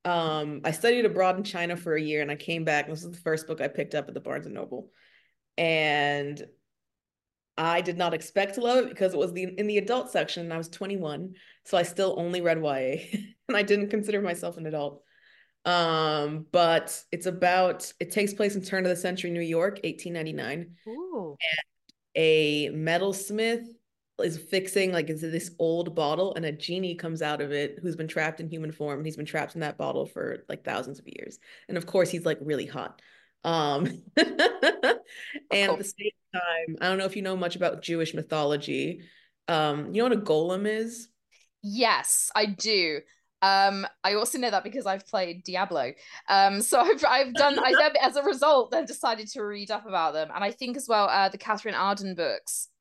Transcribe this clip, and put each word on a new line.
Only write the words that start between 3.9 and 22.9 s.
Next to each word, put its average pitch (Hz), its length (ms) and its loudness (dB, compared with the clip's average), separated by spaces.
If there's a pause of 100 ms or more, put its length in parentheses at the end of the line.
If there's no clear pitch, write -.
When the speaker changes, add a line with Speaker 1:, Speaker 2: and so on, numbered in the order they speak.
Speaker 1:
up 147 140 -2
at 120 40 -16
the - 60 -8
Barnes 139 260 -8
and 147 80 -12
Noble. 117 380 -10 (680)
And 147 880 0 (1120)
I 170 240 2
did 175 160 -4
not 170 160 2
expect 196 420 -2
to 254 60 -4
love 240 240 4
it - 40 -8
because 185 240 0
it 165 40 -2
was 175 160 0
the, 185 100 -6
in 185 240 -4
the 208 100 2
adult 240 340 0
section 170 320 -2
and 165 100 -6
I 165 40 -4
was 165 120 -6
twenty-one. 185 680 -6 (300)
So 190 120 2
I 175 60 4
still 185 340 0
only 175 240 -2
read 165 200 2
Y 143 180 0
A 131 460 -4 (120)
<laughs> - 100 -16
and 226 80 -2
I 208 80 4
didn't 208 260 2
consider 208 320 -2
myself 175 360 -4
an 165 80 -10
adult. 147 360 -6 (640)
Um, 156 840 2
but 165 500 4 (100)
it's 170 140 -8
about, 180 720 2
it 170 120 -4
takes 202 220 0
place 202 220 0
in 185 80 -4
turn 190 220 -2
of 180 40 2
the 180 80 2
century 180 340 -4
New 170 100 -4
York, 170 420 0
eighteen 165 300 -6
ninety-nine. 156 580 -6 (160)
Speaker 2:
Ooh. 233 520 -10
Speaker 1:
And - 540 -6 (220)
a 151 560 4
metalsmith 196 920 -2 (560)